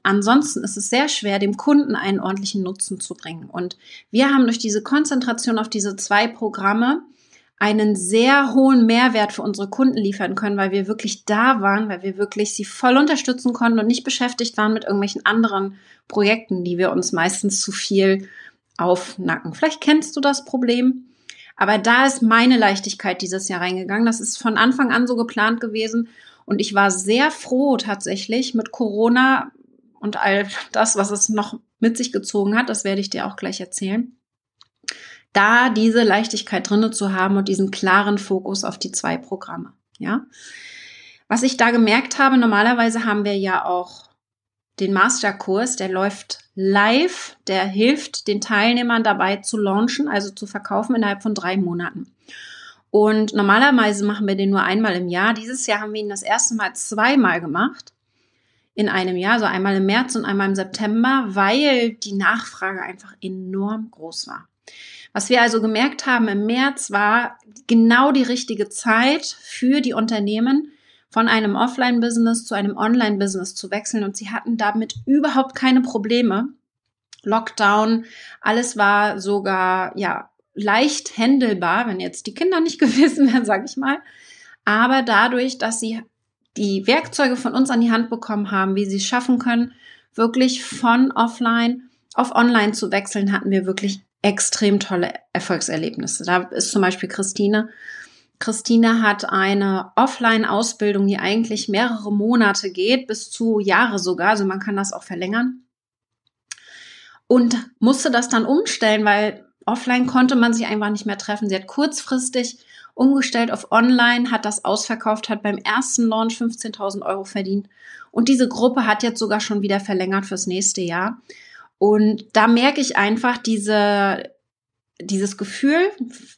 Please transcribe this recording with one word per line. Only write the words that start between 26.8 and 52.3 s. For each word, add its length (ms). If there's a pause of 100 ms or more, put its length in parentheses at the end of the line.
sehr 400
froh 460
tatsächlich 800
mit 160
Corona 800 (500)
und 160
all 320 (240)
das, 240
was 140
es 180
noch 300 (200)
mit 160
sich 160
gezogen 460
hat, 100
das 160
werde 160
ich 120
dir 160
auch 80
gleich 260
erzählen, 560 (1160)
da 360
diese 340
Leichtigkeit 640
drinne 220
zu 220
haben 240
und 100
diesen 240
klaren 460
Fokus 460
auf 140
die 140
zwei 260
Programme, 560 (240)
ja. 280 (1000)
Was 160
ich 140
da 140
gemerkt 480
habe, 180
normalerweise 680
haben 200
wir 100
ja 300
auch 440 (720)
den 140
Masterkurs, 800
der 140
läuft 500 (160)
live, 800 (120)
der 160
hilft 640
den 140
Teilnehmern 600
dabei 340
zu 200
launchen, 500
also 220
zu 160
verkaufen 500
innerhalb 280
von 100
drei 240
Monaten. 540 (800)